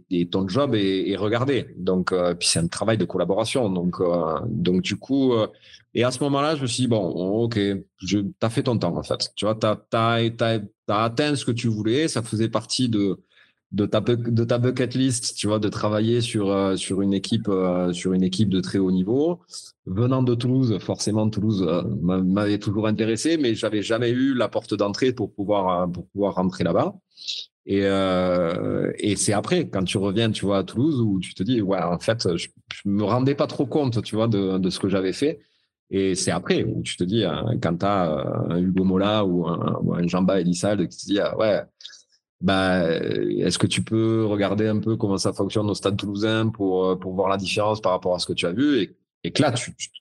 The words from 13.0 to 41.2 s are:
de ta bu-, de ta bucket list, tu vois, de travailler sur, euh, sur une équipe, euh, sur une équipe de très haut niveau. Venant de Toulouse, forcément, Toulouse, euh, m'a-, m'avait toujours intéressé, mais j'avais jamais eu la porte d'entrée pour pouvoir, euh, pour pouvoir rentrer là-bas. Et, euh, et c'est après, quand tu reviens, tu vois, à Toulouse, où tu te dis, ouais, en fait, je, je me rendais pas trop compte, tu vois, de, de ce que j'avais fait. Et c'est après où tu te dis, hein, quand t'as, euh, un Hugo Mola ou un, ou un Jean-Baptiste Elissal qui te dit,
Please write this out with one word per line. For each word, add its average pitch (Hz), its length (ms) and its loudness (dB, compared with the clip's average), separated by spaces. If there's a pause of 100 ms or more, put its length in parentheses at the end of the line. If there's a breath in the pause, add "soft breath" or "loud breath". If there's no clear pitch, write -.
de 101 140 0
ta 107 140 0
bu-, 120 320 0
de 113 120 2
ta 120 140 0
bucket 123 360 0
list, 131 420 -2
tu - 120 -4
vois, 107 100 2
de 104 100 0
travailler 110 540 0
sur, 107 280 0
euh, 98 260 2
sur 95 260 -2
une 98 100 2
équipe, 98 360 -2
euh, 90 440 2
sur 92 220 -2
une 92 80 2
équipe 92 260 2
de 92 120 2
très 95 180 -2
haut 95 120 2
niveau. 127 500 2 (440 loud breath)
Venant 123 380 0
de 123 120 2
Toulouse, 123 440 2
forcément, 107 500 -2
Toulouse, 104 380 0
euh, 85 160 0 (180)
m'a-, 92 220 0
m'avait 101 360 2
toujours 104 280 -2
intéressé, 110 500 0
mais 127 180 2
j'avais 104 280 -2
jamais 113 280 0
eu 131 240 2
la 113 140 0
porte - 260 -4
d'entrée 101 380 2
pour 110 220 -4
pouvoir, 92 480 0
euh, 90 40 0
pour 87 220 -6
pouvoir 98 280 0
rentrer 92 280 0
là-bas. 98 300 0 (720 loud breath)
Et, 98 180 2
euh, 95 1120 0
et 104 160 0
c'est 101 200 0
après, 147 340 0
quand 95 160 -2
tu 90 140 -2
reviens, 101 320 0
tu 104 160 -4
vois, 98 120 2
à 95 60 0
Toulouse, 127 360 0
où 101 200 2
tu - 140 -10
te - 80 -6
dis, 117 180 0
ouais, 92 220 0
en 85 160 0
fait, 110 380 0
je, - 120 -6 (240)
je - 160 -8
me 101 160 2
rendais 127 300 2
pas 147 120 0
trop 143 200 -2
compte, 120 360 0
tu - 140 -8
vois, 110 100 2
de, 98 300 2
de 95 140 2
ce - 100 -4
que 101 80 0
j'avais 95 240 0
fait. 151 260 -2 (560 soft breath)
Et 95 200 2
c'est - 160 -2
après 85 340 0
où 85 180 -2
tu - 140 -8
te 90 80 -2
dis, 107 180 0
hein, 78 220 -2 (180)
quand 85 140 0
t'as, 98 320 0
euh, 80 460 -2
un 85 40 0
Hugo 92 240 2
Mola 98 440 2
ou 87 200 0
un, 85 360 -2
ou 87 120 2
un 85 140 0
Jean-Baptiste 90 380 2
Elissal 98 420 0
qui - 80 -20
te - 80 -12
dit, 98 160 0